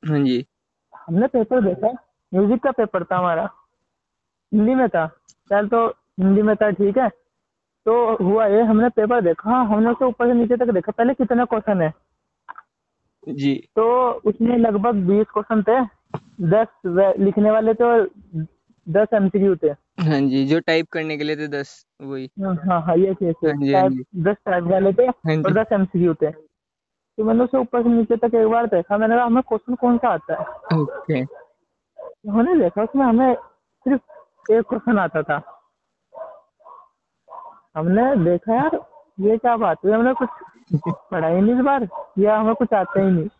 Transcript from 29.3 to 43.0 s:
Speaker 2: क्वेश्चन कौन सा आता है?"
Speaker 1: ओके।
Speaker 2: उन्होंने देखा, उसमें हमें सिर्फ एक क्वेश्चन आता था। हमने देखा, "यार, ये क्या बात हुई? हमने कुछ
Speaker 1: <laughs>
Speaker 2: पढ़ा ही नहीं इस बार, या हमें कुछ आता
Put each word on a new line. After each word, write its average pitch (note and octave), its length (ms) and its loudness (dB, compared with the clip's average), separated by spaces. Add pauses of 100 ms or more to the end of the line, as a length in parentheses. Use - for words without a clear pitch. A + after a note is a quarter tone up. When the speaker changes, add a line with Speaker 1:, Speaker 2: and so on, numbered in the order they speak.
Speaker 2:
क्वेश्चन A#3 320 -4
कौन A#3+ 240 0
सा A#3+ 100 -2
आता E3+ 260 -4
है?" - 120 -8 (320)
Speaker 1:
ओके। C#3+ 440 -4 (1080)
Speaker 2:
उन्होंने A#3 280 0
देखा, G3+ 260 0
उसमें C4+ 240 -2
हमें B3 280 2 (540)
सिर्फ C4+ 120 -2 (500)
एक A3+ 180 4
क्वेश्चन A#3 300 0
आता E3 240 -2
था। D3 400 -8 (2250)
हमने G#3 400 0
देखा, F3 380 0
"यार, D#4+ 260 -2 (400)
ये G#3+ 160 0
क्या A#3 200 0
बात G3 280 -2
हुई? G3 80 2
हमने A#3+ 220 2
कुछ B3 140 -4 (440)
Speaker 1:
<laughs> - 380 -6
Speaker 2:
पढ़ा D#3+ 180 -2
ही F3 120 0
नहीं A3 140 2
इस B3 60 0
बार, C4+ 280 0 (300)
या G#3 180 2
हमें A3 180 0
कुछ A#3 200 -2
आता G3 260 0